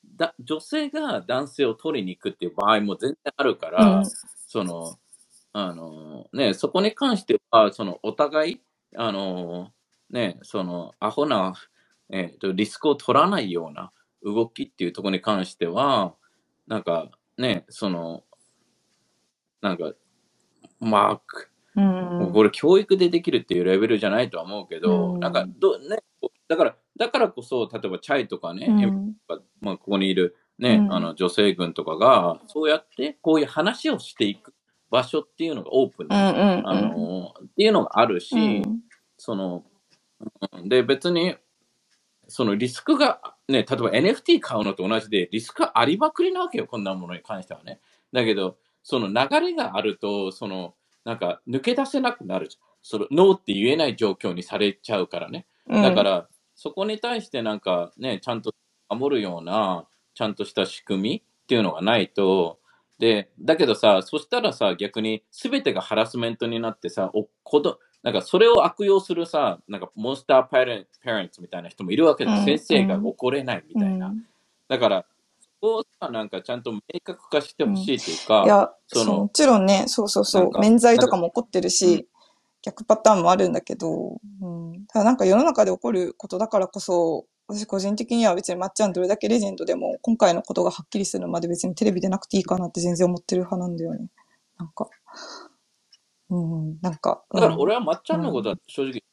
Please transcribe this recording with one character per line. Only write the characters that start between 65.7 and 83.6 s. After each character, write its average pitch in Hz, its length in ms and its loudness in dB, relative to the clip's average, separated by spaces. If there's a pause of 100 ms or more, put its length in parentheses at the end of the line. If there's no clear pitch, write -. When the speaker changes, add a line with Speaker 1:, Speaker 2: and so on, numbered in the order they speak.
Speaker 2:
が 92 80 -4
ハ - 140 -6
ラ 110 100 2
ス 127 120 -12
メ 117 120 -2
ン 110 80 -8
ト 127 100 -4
に 117 140 -4
な 113 80 -4
っ - 100 -14
て - 100 -10
さ、 95 240 -4
お、 107 140 -4 (160)
こ - 160 2
と、 - 200 -2 (240)
な 120 80 -2
ん - 20 -6
か 98 80 0
そ - 180 0
れ 226 80 8
を 233 160 8
悪 185 220 0
用 196 160 4
す 180 120 -8
る 165 120 -4
さ、 131 420 -2
な 101 120 -10
ん - 20 -8
か - 140 -12
モ 117 180 -4
ン - 20 -4
ス - 100 -20
タ 139 100 4
ー 131 120 6
パ 127 160 2
レ 123 140 -2
ン-、 95 100 -14 (160)
パ 123 80 -4
レ 101 140 -2
ン - 40 -16
ツ - 120 -20
み 87 80 -18
た 90 100 -10
い 85 40 -14
な 85 40 -16
人 - 160 -14
も 90 80 -4
い 110 60 0
る 165 80 4
わ 151 100 6
け - 80 -4
だ。 - 160 2
Speaker 1:
う - 20 0
ん、 - 40 0
Speaker 2:
先 151 140 2
生 196 260 2
が 190 120 0
怒 127 340 -2
れ 139 120 -2
な 127 120 -4
い 85 120 -12
み - 80 -14
た 202 100 0
い 190 120 0
な。 185 100 -6
Speaker 1:
う 196 40 -8
ん。 220 140 -10 (440)
Speaker 2:
だ 127 100 -2
か 117 80 4
ら、 95 180 0 (360)
そ - 80 -20 (100)
こ 226 200 0
を - 40 -8 (160)
さ、 160 100 -8
な 113 140 -6
ん 104 60 -10
か 92 120 -8
ち - 80 -16
ゃ 120 60 -4
ん 120 80 -12
と 120 80 -6
明 104 80 -8 (240)
確 - 260 -16
化 147 120 0
し - 160 -14
て 120 80 0
ほ 101 100 2
し 95 200 -2
い - 20 -6
と - 140 -8
い - 20 -6
う - 140 -10
か、 107 140 6
Speaker 1:
う - 20 6
ん。 - 20 6
い - 20 8
や、 202 240 6 (160)
Speaker 2:
そ - 120 0
の、 220 60 4
Speaker 1:
そ 208 80 2
う、 202 100 2
も 208 100 -2
ち 302 120 6
ろ 247 120 8
ん 190 80 4
ね、 196 220 4
そ 214 180 -2
う - 20 -6
そ 202 140 0
う 202 40 4
そ - 140 2
う、 180 40 6
Speaker 2:
な 185 40 4
ん - 40 -2
か、 - 100 -4
Speaker 1:
免 220 160 8
罪 233 200 8
と - 120 6
か 196 80 2
も 170 100 0
起 - 60 -6
こ 240 120 -2
っ - 40 -20
て 185 100 0
る 175 100 -2
し、 - 160 0
Speaker 2:
な 180 60 8
ん 160 60 6
か、 - 20 0
う - 40 -8
ん。 - 40 -18 (540)
Speaker 1:
逆 - 240 -12
パ 220 120 4
タ 220 140 6
ー 196 80 6
ン 170 40 0
も 175 80 6
あ 185 40 6
る 185 140 2
ん - 20 0
だ - 80 -2
け - 160 -8